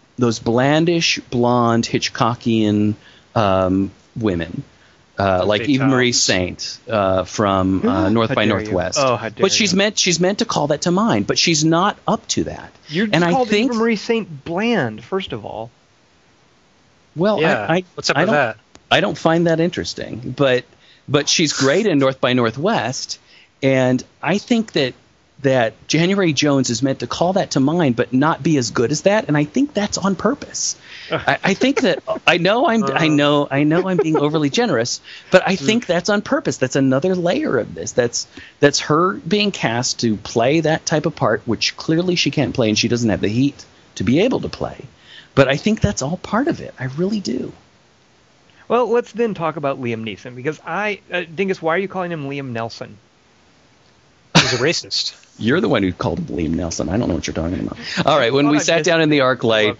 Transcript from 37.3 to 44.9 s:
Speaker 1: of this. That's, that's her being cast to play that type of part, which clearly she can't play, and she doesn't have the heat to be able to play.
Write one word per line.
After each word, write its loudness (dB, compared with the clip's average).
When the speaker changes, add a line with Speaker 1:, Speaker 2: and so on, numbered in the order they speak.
Speaker 1:
of -4
this. -12
That's, -2
that's 4
her 0
being 0
cast -4
to 0
play 0
that 0
type -2
of -4
part, 0
which -4
clearly -2
she 0
can't -2
play, 0
and 0
she 0
doesn't 0
have 0
the 0
heat -2
to -6
be 2
able 0
to -6
play. -10